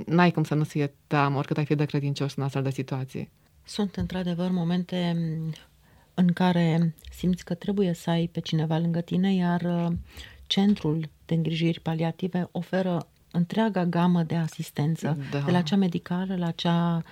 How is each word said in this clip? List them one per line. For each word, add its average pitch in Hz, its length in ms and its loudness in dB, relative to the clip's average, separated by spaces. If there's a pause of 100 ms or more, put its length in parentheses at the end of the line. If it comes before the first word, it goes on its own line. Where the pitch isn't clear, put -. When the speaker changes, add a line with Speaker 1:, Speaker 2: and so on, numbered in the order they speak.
Speaker 1:
n-ai 175 240 6
cum 160 140 0
să 151 100 -2
nu 151 100 2
fie 147 300 -2 (120)
teamă, 143 320 2
oricât 147 180 -2
ai 151 80 0
fi 156 100 2
de 147 100 2
credincios 139 500 -2
în 139 80 -4
astfel 135 200 -2
de 135 80 0
situații. 131 600 -6 (340)
Speaker 2:
Sunt 208 320 -4
într-adevăr 180 540 -2
momente 175 680 0 (1000)
în 180 180 4
care 170 640 2 (160)
simți - 340 -2
că 175 100 -6
trebuie 196 380 0
să - 180 -4
ai 165 220 2
pe 170 80 -4
cineva 156 380 0
lângă 170 220 0
tine, 185 340 0
iar, 175 260 2
uh, 170 320 0 (540)
centrul 165 640 2 (160)
de 165 100 -2
îngrijiri 165 460 0
paliative 165 720 -2
oferă 180 560 -2 (280)
întreaga 190 480 2
gamă 175 380 4
de 160 120 -2
asistență, 156 840 -2 (120)
Speaker 1:
Da. 143 80 -2
Speaker 2:
de 143 120 0
la 180 100 4
cea 175 160 0
medicală, 185 600 0
la 175 140 -2
cea 170 600 0